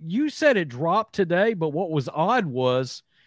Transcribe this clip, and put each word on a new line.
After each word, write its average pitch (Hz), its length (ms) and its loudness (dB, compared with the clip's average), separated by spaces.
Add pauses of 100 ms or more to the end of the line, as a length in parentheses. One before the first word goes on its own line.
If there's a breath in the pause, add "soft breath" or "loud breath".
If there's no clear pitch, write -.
you 208 280 -2
said 285 260 2
it 170 100 0
dropped 165 460 -2
today, 190 400 2
but 160 160 -2
what 160 220 -4
was 139 200 0
odd 196 360 0
was 127 560 0 (240)